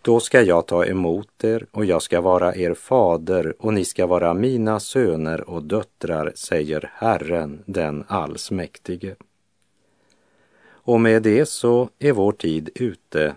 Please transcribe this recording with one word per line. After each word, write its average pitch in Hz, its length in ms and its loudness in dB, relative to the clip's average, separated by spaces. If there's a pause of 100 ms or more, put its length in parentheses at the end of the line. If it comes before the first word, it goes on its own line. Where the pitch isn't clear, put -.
Då 117 180 4
ska 127 220 4
jag 85 240 4
ta 87 180 2
emot 92 600 -4
er, 113 260 -2
och 107 140 -4
jag 90 180 2
ska 87 180 0
vara 90 340 2
er 87 200 -2
fader, 85 840 0
och 107 160 -2
ni 95 100 0
ska 90 220 -2
vara 87 280 2
mina 110 460 0
söner 80 720 -2
och 82 120 -8
döttrar", 80 720 -6
säger 78 600 -4
Herren, 80 720 -4
den 78 420 -4
allsmäktige. 90 1080 -8 (1500)
Och - 360 0
med 113 220 6
det 113 240 4
så 120 420 0 (100)
är 143 140 2
vår 101 200 2
tid 80 420 -4
ute 78 640 -4